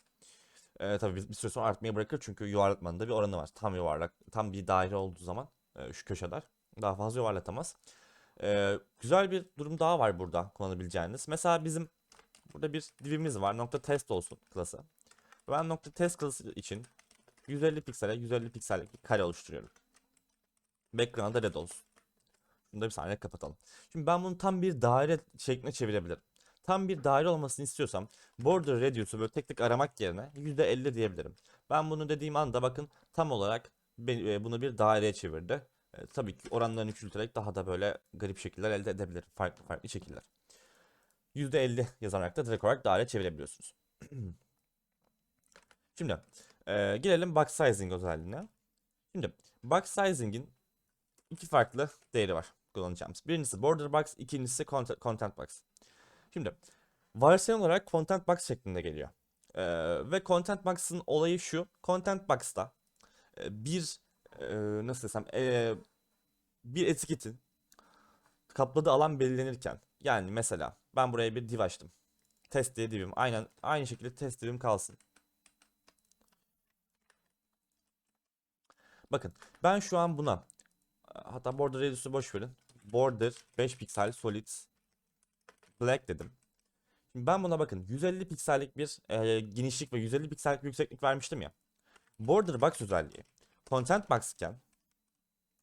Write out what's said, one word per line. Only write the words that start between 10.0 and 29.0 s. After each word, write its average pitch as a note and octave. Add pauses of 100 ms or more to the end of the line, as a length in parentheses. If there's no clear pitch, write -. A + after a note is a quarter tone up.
burada F2
kullanabileceğiniz. F#2
Mesela E3
bizim D#3+ (640)
burada D3
bir D3+ (120)
divimiz D3
var. G2
Nokta A#2+
test C#3+
olsun - (120)
klası. F2 (720)
Ben D#3+
nokta D#3+
test F3
klası -
için G#2 (600)
yüz C#3+
elli D#3
piksele A2+
yüz A#2+
elli A#2
piksellik G2+
bir -
kare G#2
oluşturuyorum. D#2+ (1200)
Background'a A#2
red F#2+
olsun. E2 (840)
Bunu G#2+
da A2
bir A2
saniye F#2+
kapatalım. - (360)
Şimdi D#3
ben F3
bunu F3+
tam F#3+
bir D#3+
daire C#3 (200)
şekline B2+
çevirebilirim. G2 (400)
Tam F#3+
bir D#3+
daire C#3+
olmasını D3
istiyorsam G#2+ (300)
border C#3+
radius'u A#2